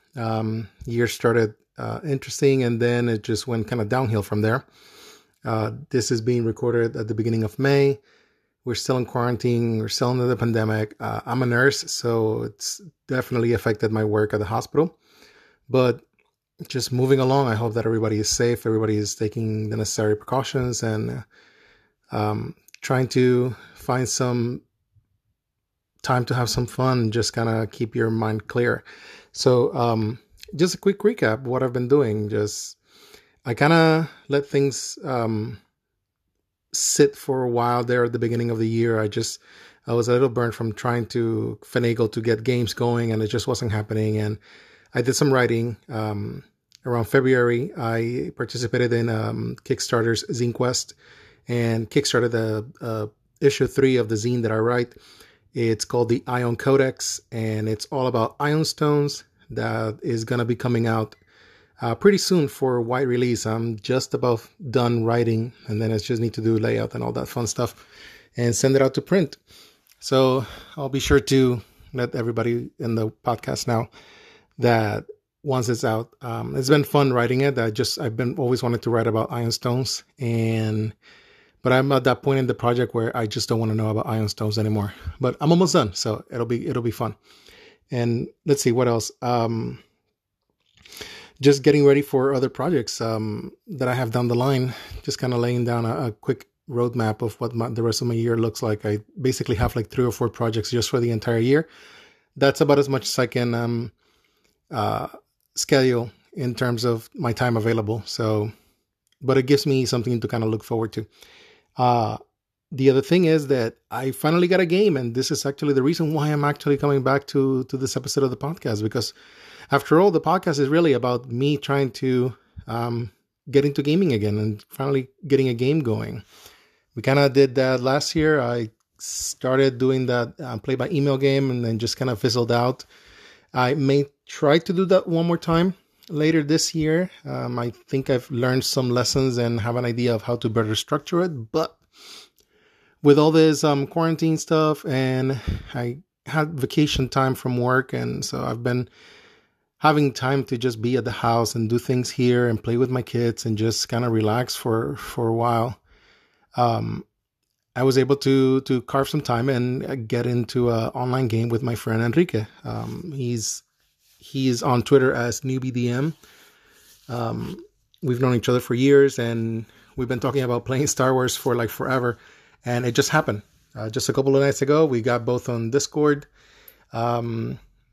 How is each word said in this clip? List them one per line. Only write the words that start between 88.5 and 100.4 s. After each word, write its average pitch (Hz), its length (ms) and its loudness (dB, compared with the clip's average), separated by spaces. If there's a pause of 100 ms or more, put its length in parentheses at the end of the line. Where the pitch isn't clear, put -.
see, 123 100 2
what 123 140 2
else? 113 240 0 (120)
Um, 120 600 -2 (1600)
just 139 220 6
getting 147 220 6
ready 143 180 8
for 139 320 0
other 131 160 0
projects, 135 500 -2
um, 113 520 -4 (140)
that 131 220 -4
I 123 60 0
have 123 180 -2
down 123 160 0
the 117 80 2
line. 127 380 0 (280)
Just - 160 -8
kinda 123 200 -2
laying 123 260 0
down 117 220 -2
a, 123 220 -2
a 107 40 -6
quick - 340 -6 (220)
roadmap 120 540 -2
of 113 180 -6
what 113 140 -6
my, 117 160 -2
the 113 120 -4
rest 113 200 0
of 123 40 -2
my 120 80 -2
year 117 220 0
looks 113 260 -2
like. 107 220 -2
I 104 140 0 (220)
basically 127 360 0
have, 120 180 0
like, 113 140 -4
three 127 160 0
or 120 80 0
four 120 160 -2
projects 113 420 -4